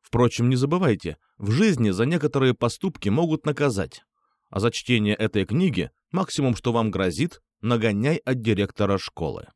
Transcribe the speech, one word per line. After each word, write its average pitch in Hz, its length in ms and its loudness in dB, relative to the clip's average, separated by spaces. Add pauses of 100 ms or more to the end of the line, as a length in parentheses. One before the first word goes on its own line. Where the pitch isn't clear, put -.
Впрочем, 120 480 2
не 131 80 2
забывайте, 135 600 0 (180)
в 101 140 -4
жизни 127 400 4
за 95 140 0
некоторые 139 500 2
поступки - 540 -4
могут 156 380 0
наказать. 131 560 -2 (480)
А 98 100 -4
за 117 100 2
чтение 107 440 0
этой 104 300 0
книги 120 460 0 (200)
максимум, 143 460 0
что 123 160 -4
вам 113 180 2
грозит, 92 520 -2 (180)
нагоняй 113 560 0
от 131 240 -4
директора 101 580 0
школы. - 580 -8